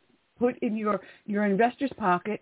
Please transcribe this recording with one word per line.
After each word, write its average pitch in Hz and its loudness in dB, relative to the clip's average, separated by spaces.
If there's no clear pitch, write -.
put 240 0
in 214 -4
your, 208 -2
your 208 -2
investor's 233 0
pocket 190 0